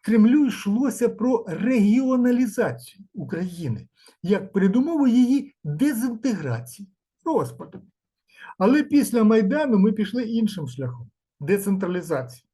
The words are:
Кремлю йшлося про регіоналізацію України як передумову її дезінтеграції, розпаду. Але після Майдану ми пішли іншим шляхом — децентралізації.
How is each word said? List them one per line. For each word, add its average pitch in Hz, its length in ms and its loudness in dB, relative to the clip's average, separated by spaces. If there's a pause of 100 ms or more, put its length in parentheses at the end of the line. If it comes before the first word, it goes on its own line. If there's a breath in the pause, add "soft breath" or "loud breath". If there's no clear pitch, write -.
Кремлю 233 440 4
йшлося 226 640 -2
про 226 380 -2
регіоналізацію 240 1700 0
України 165 760 -8 (360 soft breath)
як 196 300 -2
передумову 254 540 2
її 247 560 2
дезінтеграції, 202 1300 -4 (360)
розпаду. 220 560 -4 (760 loud breath)
Але 262 260 2
після 233 400 2
Майдану 226 560 2
ми 214 120 4
пішли 226 320 -4
іншим 214 440 -4
шляхом — 123 420 -10 (300)
децентралізації. 180 1160 -4